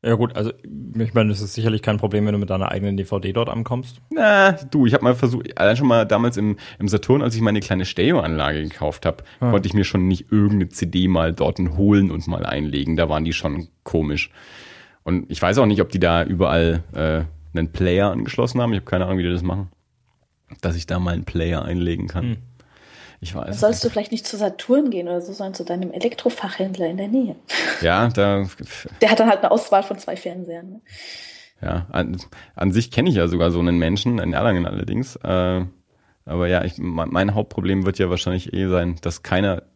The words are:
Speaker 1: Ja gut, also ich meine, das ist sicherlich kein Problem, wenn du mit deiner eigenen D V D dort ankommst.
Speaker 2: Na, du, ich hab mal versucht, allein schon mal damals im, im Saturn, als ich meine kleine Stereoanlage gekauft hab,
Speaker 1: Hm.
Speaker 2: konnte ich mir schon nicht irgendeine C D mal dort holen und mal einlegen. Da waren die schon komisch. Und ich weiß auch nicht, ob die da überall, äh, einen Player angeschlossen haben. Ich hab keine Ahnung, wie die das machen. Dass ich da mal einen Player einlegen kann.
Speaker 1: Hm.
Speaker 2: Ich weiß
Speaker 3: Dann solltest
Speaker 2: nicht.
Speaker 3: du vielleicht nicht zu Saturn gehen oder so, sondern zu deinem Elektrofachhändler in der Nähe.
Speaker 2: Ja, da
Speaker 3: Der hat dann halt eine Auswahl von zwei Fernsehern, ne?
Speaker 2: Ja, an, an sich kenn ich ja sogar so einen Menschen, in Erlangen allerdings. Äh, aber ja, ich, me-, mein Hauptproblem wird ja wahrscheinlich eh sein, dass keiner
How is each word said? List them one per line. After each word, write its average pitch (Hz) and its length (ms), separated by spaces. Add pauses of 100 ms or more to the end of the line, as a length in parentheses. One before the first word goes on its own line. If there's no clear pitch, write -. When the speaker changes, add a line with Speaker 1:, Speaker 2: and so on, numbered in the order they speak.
Speaker 1:
Ja 117 120
gut, 117 180
also 107 160 (480)
ich 113 160
meine, 110 140
das 104 120
ist 101 140
sicherlich 110 260
kein 107 160
Problem, 104 300
wenn 104 60
du 104 80
mit 101 100
deiner 95 220
eigenen 98 240
D 98 80
V 101 160
D 98 120
dort 117 160
ankommst. 123 500 (120)
Speaker 2:
Na, 208 400
du, 139 340
ich 113 100
hab - 80
mal 123 120
versucht, 123 420
allein 104 200
schon 123 100
mal 117 180
damals 117 320
im, 104 200 (240)
im 101 80
Saturn, 107 340
als 117 140
ich 113 40
meine 107 200
kleine 92 240
Stereoanlage 80 800
gekauft 76 420
hab, - 160 (160)
Speaker 1:
Hm. 123 140
Speaker 2:
konnte 98 160
ich 98 60
mir 101 100
schon 92 240
nicht 90 240
irgendeine 101 380
C - 160
D 90 200
mal 82 260
dort 80 280
holen 98 500
und 80 160
mal 87 180
einlegen. 71 520
Da 80 120
waren 78 160
die 82 80
schon 76 360 (160)
komisch. 78 480 (720)
Und - 260
ich - 100
weiß 98 180
auch 127 80
nicht, 104 140
ob 87 100
die 95 100
da 85 240
überall, 82 580 (120)
äh, 78 280 (340)
einen 80 140
Player 92 400
angeschlossen 120 500
haben. 117 120
Ich 98 80
hab - 60
keine 92 180
Ahnung, 92 140
wie 87 40
die 87 100
das 87 120
machen. 92 240 (960)
Dass 87 120
ich 82 120
da 90 120
mal 90 160
einen 87 120
Player 82 380
einlegen 87 440
kann. 85 160
Speaker 1:
Hm. 117 120 (880)
Speaker 2:
Ich 85 120
weiß - 80
Speaker 3:
Dann 202 100
solltest 220 300
Speaker 2:
nicht. 233 60
Speaker 3:
du - 40
vielleicht 208 160
nicht 226 160
zu - 100
Saturn 240 540
gehen 175 160
oder 175 140
so, 180 120
sondern 196 220
zu 165 100
deinem 180 280
Elektrofachhändler 190 960
in 175 80
der 196 100
Nähe. 240 300 (440)
Speaker 2:
Ja, 92 280
da 101 380 (540)
Speaker 3:
Der 220 120
hat 220 80
dann 226 80
halt 202 160
eine - 80
Auswahl 202 320
von 196 120
zwei - 200
Fernsehern, 175 540
ne? 220 100 (840)
Speaker 2:
Ja, 87 300
an, 90 240 (400)
an 92 160
sich 117 180
kenn 135 160
ich 160 80
ja 87 140
sogar 85 240
so 87 80
einen 87 180
Menschen, 101 400
in 85 140
Erlangen 92 340
allerdings. 113 560
Äh, 92 420 (600)
aber 87 240
ja, 90 160
ich, 87 140
me-, 82 300
mein 98 280
Hauptproblem 95 500
wird 95 140
ja 92 100
wahrscheinlich 90 420
eh 95 140
sein, 87 360
dass 87 200
keiner 92 400 (140)